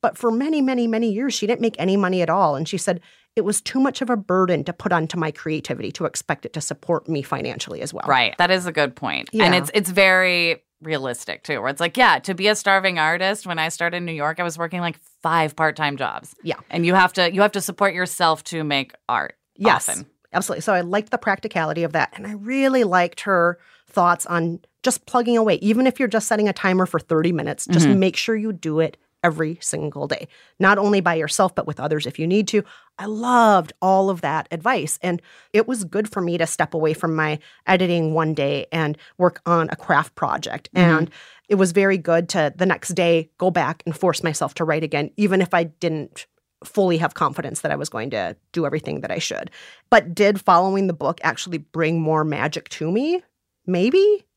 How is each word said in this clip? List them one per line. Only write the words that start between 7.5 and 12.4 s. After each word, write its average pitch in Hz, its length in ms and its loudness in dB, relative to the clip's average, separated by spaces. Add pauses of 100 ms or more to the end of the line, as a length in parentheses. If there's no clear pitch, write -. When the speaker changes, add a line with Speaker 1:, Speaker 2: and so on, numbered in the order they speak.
Speaker 1:
as - 120 -10
well." - 140 -10
Speaker 2:
Right. 127 320 0
That 175 140 4
is 180 140 0
a 170 60 -6
good 143 220 0
point. 82 380 -6
Speaker 1:
Yeah. 220 120 2
Speaker 2:
And 180 120 4
it's, 147 180 -2
it's 185 160 0
very 185 720 2 (180)
realistic, 135 600 -6
too, 135 180 -4
where 123 100 -4
it's 139 100 -8
like, 170 160 -2
yeah, 214 240 6
to 190 140 -6
be 190 140 0